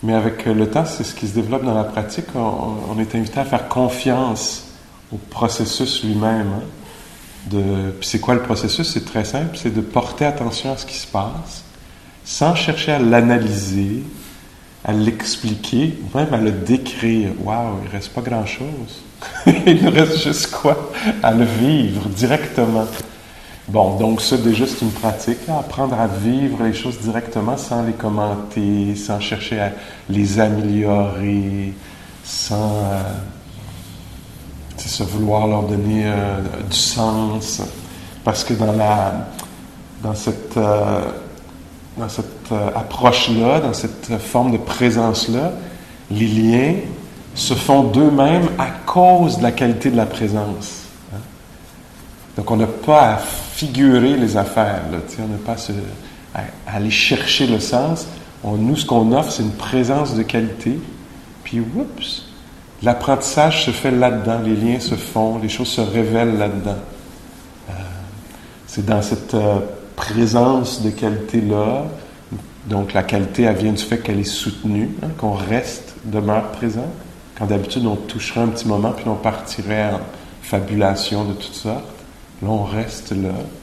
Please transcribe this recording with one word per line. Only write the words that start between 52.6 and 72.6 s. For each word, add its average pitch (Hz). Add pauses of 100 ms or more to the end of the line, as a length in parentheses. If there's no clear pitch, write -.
pas 135
à 107
figurer 135
les 107
affaires, 101 (100)
là, 90 (100)
tu -
sais, 113
on 110
n'a 107
pas 113
à 113
se, - (600)
à, - (260)
à 104
aller 104
chercher -
le 110
sens. 147 (360)
On, 104
nous, 110
ce -
qu'on 113
offre, 143
c'est -
une 107
présence 131
de 110
qualité. 117 (640)
Puis, -
oups, - (580)
l'apprentissage 143
se 127
fait 131
là-dedans, 117
les 110
liens 117
se 123
font, 110
les 107
choses 123
se -
révèlent 110
là-dedans. 101 (920)
Euh, 95 (920)
c'est 104
dans 104
cette, -
euh, 104 (360)
présence 117
de 107
qualité-là, 107 (800)